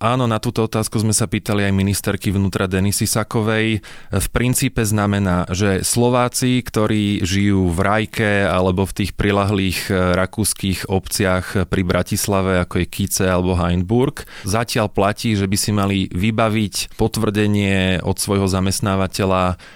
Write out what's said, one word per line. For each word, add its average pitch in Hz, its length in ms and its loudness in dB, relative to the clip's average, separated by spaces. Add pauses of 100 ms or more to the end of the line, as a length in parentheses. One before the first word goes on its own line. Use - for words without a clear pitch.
Áno, 123 240 2
na 113 80 2
túto 110 320 0
otázku 110 320 -2
sme 107 160 2
sa - 80 2
pýtali 104 400 -2
aj 98 80 2
ministerky 98 560 0
vnútra 98 400 0
Denisy 98 400 0
Sakovej. 110 720 0 (320)
V 98 220 0
princípe 123 500 0
znamená, 101 640 2
že 95 320 0
Slováci, 123 800 0
ktorí 107 640 0
žijú 95 480 2
v 82 60 -2
Rajke 104 680 0
alebo 92 400 2
v 95 220 -4
tých - 100 -8
prilahlých, 101 720 0
e, 90 300 2
rakúskych 95 720 -2
obciach 92 800 -2
pri 95 160 0
Bratislave, 92 760 0
ako 90 220 -2
je 85 80 -2
Kice - 400 -2
alebo 90 240 2
Heinburg, 90 720 0 (160)
zatiaľ 107 480 -2
platí, 104 480 0
že 98 80 2
by 98 140 0
si - 100 -2
mali 98 400 0
vybaviť 110 880 -2
potvrdenie 104 1040 0
od 95 160 -2
svojho 98 320 0
zamestnávateľa, 95 1120 0 (140)